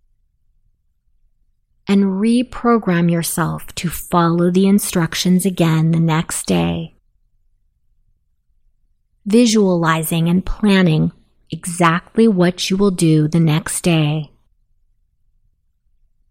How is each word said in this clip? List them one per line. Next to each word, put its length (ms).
and 160
reprogram 1040
yourself 640
to 160
follow 640
the 160
instructions 760
again 460
the 100
next 460
day, 480
visualizing 1000
and 180
planning 640
exactly 800
what 420
you 80
will 140
do 380
the 100
next 440
day. 500